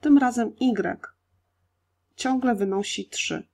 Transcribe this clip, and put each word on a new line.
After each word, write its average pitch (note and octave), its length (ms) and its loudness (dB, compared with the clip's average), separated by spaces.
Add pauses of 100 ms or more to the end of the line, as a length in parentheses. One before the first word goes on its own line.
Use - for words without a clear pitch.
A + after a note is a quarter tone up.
Tym D4 160 6
razem A#3 440 2
y G#3+ 460 -2 (1080)
ciągle C4 400 0
wynosi G3 540 -4
trzy, - 440 -8